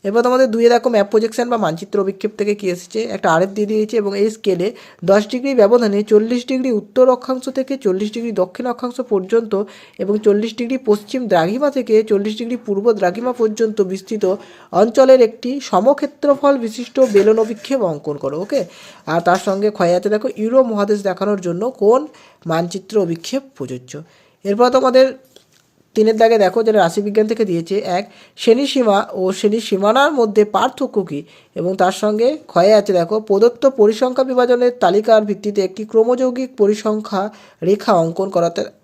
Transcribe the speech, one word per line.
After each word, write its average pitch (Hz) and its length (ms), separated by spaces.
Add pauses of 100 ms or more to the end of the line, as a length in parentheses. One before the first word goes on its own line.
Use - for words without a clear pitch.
এরপর 208 180
তোমাদের 247 300
দুইয়ে 233 180
দেখো, 240 200
ম্যাপ 208 220
প্রজেকশন 226 380
বা 240 80
মানচিত্র 190 440
অভিক্ষেপ 196 360
থেকে 208 180
কী 208 140
এসেছে, 180 340
একটা 196 300
আরএফ 185 160
দিয়ে 208 180
দিয়েছে 214 300
এবং 202 200
এই 214 120
স্কেলে 196 420 (340)
দশ 208 220
ডিগ্রি 262 260
ব্যবধানে 214 500
চল্লিশ 226 440
ডিগ্রি 262 240
উত্তর 254 380
অক্ষাংশ 254 400
থেকে 262 280
চল্লিশ 208 360
ডিগ্রি 233 180
দক্ষিণ 196 340
অক্ষাংশ 247 360
পর্যন্ত 214 640 (340)
এবং 202 200
চল্লিশ 214 380
ডিগ্রি 247 220
পশ্চিম 220 500
দ্রাঘিমা 196 440
থেকে 220 320
চল্লিশ 214 340
ডিগ্রি 233 280
পূর্ব 208 280
দ্রাঘিমা 208 400
পর্যন্ত 220 480
বিস্তৃত 190 540 (360)
অঞ্চলের 262 500
একটি 240 380
সমক্ষেত্রফল 277 1000
বিশিষ্ট 233 420
বেলন 220 400
অভিক্ষেপ 226 420
অঙ্কন 151 360
করো। 143 240
ওকে, 208 220 (420)
আর 165 160
তার 175 240
সঙ্গে 202 260
ক্ষয়ে 180 240
আছে 190 140
দেখো, 214 180 (100)
ইউরো 233 260
মহাদেশ 208 400
দেখানোর 196 380
জন্য 180 280
কোন 262 380 (380)
মানচিত্র 175 560
অভিক্ষেপ 170 400 (140)
প্রযোজ্য। 127 480 (400)
এরপর 208 260
তোমাদের 262 440 (840)
তিনের 220 220
দাগে 226 200
দেখো, 208 260
যেটা 214 160
রাশিবিজ্ঞান 202 480
থেকে 220 180
দিয়েছে, 170 340
এক, 190 320 (260)
শ্রেণীসীমা 247 760
ও 185 180
শ্রেণী 208 280
সীমানার 220 520
মধ্যে 214 340
পার্থক্য 208 580
কী, 156 200 (320)
এবং 175 200
তার 190 160
সঙ্গে 220 460 (100)
ক্ষয়ে 190 260
আছে 202 200
দেখো, 175 260
প্রদত্ত 226 500
পরিসংখ্যা 247 540
বিভাজনের 247 560
তালিকার 214 460
ভিত্তিতে 202 380
একটি 190 220
ক্রমযৌগিক 247 720
পরিসংখ্যা 214 720 (340)
রেখা 202 300
অঙ্কন 170 360
করাতে 170 340 (200)